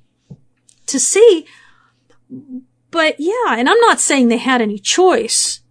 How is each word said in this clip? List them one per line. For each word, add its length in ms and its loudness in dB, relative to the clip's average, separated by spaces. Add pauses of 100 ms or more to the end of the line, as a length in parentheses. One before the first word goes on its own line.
(880)
to 120 -6
see. 460 4 (1400)
But 300 -2
yeah, 380 -2
and 120 0
I'm 100 2
not 200 2
saying 280 0
they 100 2
had 240 -2
any 180 -4
choice 920 -2